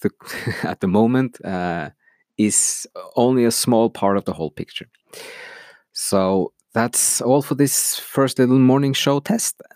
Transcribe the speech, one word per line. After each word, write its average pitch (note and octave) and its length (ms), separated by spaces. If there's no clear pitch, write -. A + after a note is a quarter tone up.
the, - 80
<laughs> - 0
at - 160
the G2 80
moment, A#2 560
uh, F2 460
is - 500
only B2 260
a A#2 80
small A#2 380
part G2 260
of G2 80
the F#2 80
whole D#2 180
picture. - 380
So F#2+ 640
that's - 460
all C3 220
for C#3+ 140
this - 440
first - 400
little B2+ 200
morning C3+ 340
show C#3+ 260
test. - 420